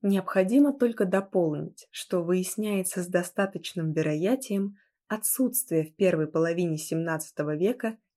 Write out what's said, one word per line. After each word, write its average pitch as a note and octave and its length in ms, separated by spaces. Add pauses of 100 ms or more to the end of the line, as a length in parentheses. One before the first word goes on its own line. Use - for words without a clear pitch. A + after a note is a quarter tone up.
Необходимо G3 720
только A#3 320
дополнить, F3 840
что - 340
выясняется F#3 800
с F3 40
достаточным F3+ 840
вероятием G3 840 (320)
отсутствие G#3+ 760
в D#3+ 100
первой F3 320
половине E3 500
семнадцатого D#3+ 800
века A3 420 (200)